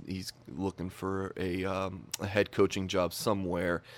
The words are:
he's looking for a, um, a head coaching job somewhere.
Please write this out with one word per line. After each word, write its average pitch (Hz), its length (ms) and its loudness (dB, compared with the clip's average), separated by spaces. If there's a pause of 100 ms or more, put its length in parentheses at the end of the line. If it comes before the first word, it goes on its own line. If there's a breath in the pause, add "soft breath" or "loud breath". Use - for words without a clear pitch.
he's 92 260 -6 (220)
looking 92 360 -4
for 95 480 -4
a, 92 260 0
um, 95 400 -2 (160)
a 95 60 -2
head 101 260 4
coaching 95 360 4
job 90 260 2
somewhere. 90 680 2 (160 loud breath)